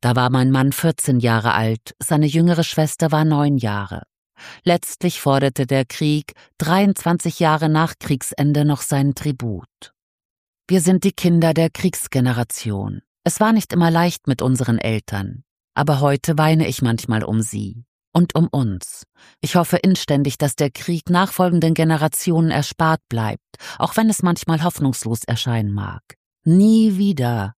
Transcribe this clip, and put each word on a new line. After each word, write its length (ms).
Da 140
war 140
mein 200
Mann 220
vierzehn 480
Jahre 340
alt, 480
seine 240
jüngere 380
Schwester 480
war 140
neun 320
Jahre. 460
Letztlich 560
forderte 480
der 160
Krieg 480
dreiundzwanzig 840
Jahre 260
nach 320
Kriegsende 640
noch 180
seinen 320
Tribut. 540
Wir 100
sind 240
die 80
Kinder 420
der 160
Kriegsgeneration. 1300
Es 160
war 100
nicht 220
immer 180
leicht 360
mit 140
unseren 360
Eltern, 680
aber 260
heute 380
weine 320
ich 120
manchmal 440
um 160
sie 420
und 220
um 120
uns. 560
Ich 160
hoffe 180
inständig, 600
dass 180
der 160
Krieg 380
nachfolgenden 640
Generationen 800
erspart 580
bleibt, 340
auch 200
wenn 120
es 140
manchmal 400
hoffnungslos 640
erscheinen 480
mag. 280
Nie 520
wieder 600